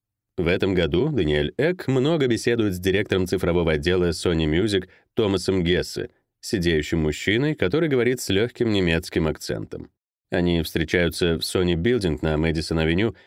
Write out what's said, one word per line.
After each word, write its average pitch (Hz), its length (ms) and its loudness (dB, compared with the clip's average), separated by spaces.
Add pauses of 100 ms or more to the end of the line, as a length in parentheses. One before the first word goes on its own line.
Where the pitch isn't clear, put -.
(380)
В 87 100 0
этом 95 280 0
году 87 340 2
Даниэль 76 480 0
Эк 180 300 -2
много 135 400 2
беседует 110 480 0
с 90 40 -8
директором 95 460 0
цифрового 87 460 2
отдела 85 380 2
Sony 82 360 0
Music 92 420 0 (280)
Томасом 95 480 0
Гессе, - 480 -2 (300)
сидеющим 82 580 0
мужчиной, 107 560 0
который 151 340 0
говорит 123 320 0
с - 80 -8
легким 113 420 0
немецким 85 560 0
акцентом. - 640 -8 (400)
Они 87 320 2
встречаются 85 800 0
в - 0 -
Sony 90 340 0
Building 87 480 0
на 78 160 0
Мэдисон-авеню 82 800 0 (120)